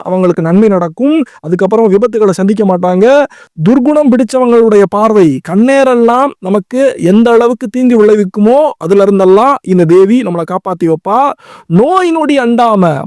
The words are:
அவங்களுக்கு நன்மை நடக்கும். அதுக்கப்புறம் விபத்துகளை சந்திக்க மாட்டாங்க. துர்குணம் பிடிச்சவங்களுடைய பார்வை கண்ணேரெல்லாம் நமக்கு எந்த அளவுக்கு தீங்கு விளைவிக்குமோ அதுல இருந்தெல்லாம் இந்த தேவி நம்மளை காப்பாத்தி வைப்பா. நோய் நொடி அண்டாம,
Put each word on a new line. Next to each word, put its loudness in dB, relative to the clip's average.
அவங்களுக்கு -2
நன்மை 2
நடக்கும். -2
அதுக்கப்புறம் 0
விபத்துகளை 0
சந்திக்க -2
மாட்டாங்க. 0
துர்குணம் 2
பிடிச்சவங்களுடைய 0
பார்வை 2
கண்ணேரெல்லாம் 0
நமக்கு -4
எந்த 2
அளவுக்கு 0
தீங்கு 0
விளைவிக்குமோ 0
அதுல 0
இருந்தெல்லாம் 2
இந்த 2
தேவி 2
நம்மளை -8
காப்பாத்தி -6
வைப்பா. -2
நோய் 0
நொடி -2
அண்டாம, 0